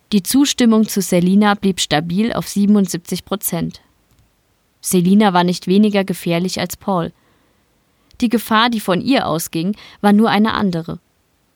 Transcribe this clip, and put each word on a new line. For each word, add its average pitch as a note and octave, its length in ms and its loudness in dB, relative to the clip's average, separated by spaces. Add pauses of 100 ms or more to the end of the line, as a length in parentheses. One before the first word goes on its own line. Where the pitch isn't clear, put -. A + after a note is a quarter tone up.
(120)
Die G#3 100 2
Zustimmung A3+ 640 2
zu G3+ 140 -4
Selina F#3+ 540 2
blieb G3 240 -2
stabil F3+ 540 -2
auf - 140 -6
siebenundsiebzig G3 800 0
Prozent. E3 560 -8 (1000)
Selina F#3+ 540 2
war F3 100 2
nicht F3 220 -4
weniger G3+ 380 2
gefährlich F3+ 560 -4
als - 180 -8
Paul. E3+ 340 -4 (1120)
Die A#3+ 80 0
Gefahr, A3+ 400 0
die A#3 100 -4
von F#3 220 -2
ihr B3+ 260 0
ausging, E3 480 -6 (260)
war G#3 120 4
nur G#3+ 160 4
eine G#3+ 240 0
andere. E3+ 460 -4 (560)